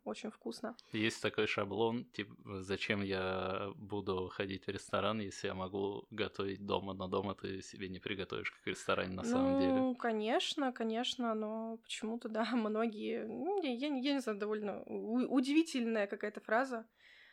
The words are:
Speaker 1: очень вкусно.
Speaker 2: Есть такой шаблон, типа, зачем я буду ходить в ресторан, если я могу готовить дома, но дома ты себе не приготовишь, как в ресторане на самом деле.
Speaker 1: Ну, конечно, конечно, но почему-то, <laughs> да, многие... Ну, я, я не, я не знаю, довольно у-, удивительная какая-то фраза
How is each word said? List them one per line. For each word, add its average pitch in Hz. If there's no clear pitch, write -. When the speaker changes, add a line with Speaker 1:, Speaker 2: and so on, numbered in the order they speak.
Speaker 1:
очень 220
вкусно. -
Speaker 2:
Есть 110
такой 107
шаблон, 113
типа, 113
зачем 98
я 95
буду 98
ходить 98
в -
ресторан, 101
если 98
я 95
могу 98
готовить 98
дома, 95
но 92
дома 98
ты 98
себе 98
не 92
приготовишь, 101
как -
в -
ресторане 95
на 92
самом 262
деле. 269
Speaker 1:
Ну, 254
конечно, 247
конечно, 233
но 220
почему-то, 226
<laughs> -
да, 220
многие... 220
Ну, 269
я, 277
я 247
не, 269
я 285
не 277
знаю, 220
довольно 208
у-, 214
удивительная 254
какая-то 208
фраза 233